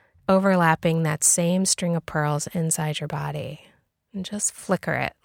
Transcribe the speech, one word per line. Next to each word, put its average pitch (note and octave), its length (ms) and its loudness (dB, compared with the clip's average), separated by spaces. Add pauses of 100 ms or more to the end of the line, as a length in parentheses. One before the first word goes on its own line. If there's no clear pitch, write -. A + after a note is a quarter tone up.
(300)
overlapping F3 720 4
that D#3 220 -2
same F3+ 420 2
string F3 300 0
of D#3+ 100 -4
pearls D3 420 -2
inside D#3 520 -2
your D3+ 80 -8
body. D3 540 -8 (520)
And F#3+ 100 -6
just - 300 -6
flicker - 400 -2
it. B2+ 200 -4 (100)